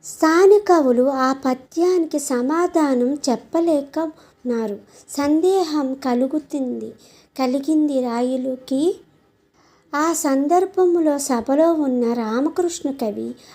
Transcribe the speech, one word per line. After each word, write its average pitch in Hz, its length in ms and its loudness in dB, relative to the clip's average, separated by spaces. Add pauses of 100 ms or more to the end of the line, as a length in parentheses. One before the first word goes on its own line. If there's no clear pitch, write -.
స్థానికవులు 330 1000 4
ఆ 262 300 0
పద్యానికి 311 840 -2
సమాధానం 285 920 0
చెప్పలేక 285 840 -2
ఉన్నారు. 233 800 -6 (300)
సందేహం 302 840 0
కలుగుతుంది, 254 1000 -4 (460)
కలిగింది 277 640 0
రాయులుకి. 254 1000 -2 (960)
ఆ 320 180 0
సందర్భంలో 320 1040 2
సభలో 277 560 0
ఉన్న 254 400 0
రామకృష్ణ 277 800 -2
కవి 233 440 -6 (200)